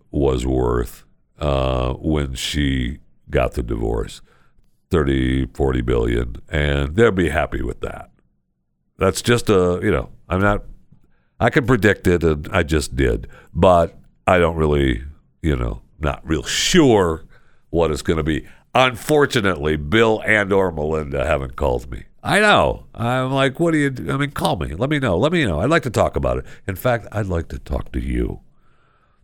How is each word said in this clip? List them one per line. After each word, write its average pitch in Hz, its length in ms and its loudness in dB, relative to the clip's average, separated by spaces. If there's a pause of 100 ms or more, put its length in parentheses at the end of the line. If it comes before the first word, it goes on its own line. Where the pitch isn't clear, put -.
(100)
was 65 360 0
worth, 62 580 -2 (340)
uh, 65 560 -2
when 73 400 -2
she 67 640 -4 (300)
got 64 240 0
the - 100 -4
divorce, 55 600 -6 (680)
thirty, 65 560 0
forty 65 360 -2
billion, 58 540 -2 (120)
and 73 480 0
they'll 117 140 4
be 90 180 0
happy 67 340 -2
with - 180 -6
that. - 300 -12 (880)
That's 95 220 0
just 120 300 2
a, 90 320 2
you 107 80 0
know, 67 180 -2 (220)
I'm 92 100 0
not, 101 240 0 (760)
I 117 120 2
can 135 160 2
predict 104 400 4
it, 87 180 4
and 76 260 0
I 90 120 2
just 73 340 -2
did, 62 320 0 (240)
but 85 460 2 (280)
I 92 120 6
don't 82 180 2
really, 71 460 2 (400)
you 73 140 0
know, 58 260 -6 (160)
not - 280 -6
real 78 180 -2
sure 104 800 4 (440)
what 80 220 0
it's 71 120 -4
gonna 80 220 0
be. 76 220 -2 (280)
Unfortunately, 113 1000 2
Bill 101 500 2
and 101 260 2
or 95 180 2
Melinda 76 540 -2
haven't 67 320 -2
called 64 340 -2
me. 57 140 -12 (180)
I 196 180 0
know. 127 540 2
I'm 131 380 -2
like, 135 260 0
"What 170 120 2
do 156 80 2
you 143 100 2
do? 135 240 -6
I 135 60 -2
mean, 143 140 -4
call 165 240 -2
me. - 180 -6
Let 117 160 -2
me 151 80 0
know. 117 180 0
Let 139 160 2
me 165 140 2
know. 80 140 0
I'd 120 100 0
like 165 140 0
to 123 60 -6
talk 92 240 2
about 64 240 -2
it." 64 60 -8 (220)
In 95 100 -4
fact, 117 340 -2
I'd 107 160 -4
like 85 220 -4
to 65 100 -10
talk - 340 -8
to 60 80 -4
you 60 400 -4 (840)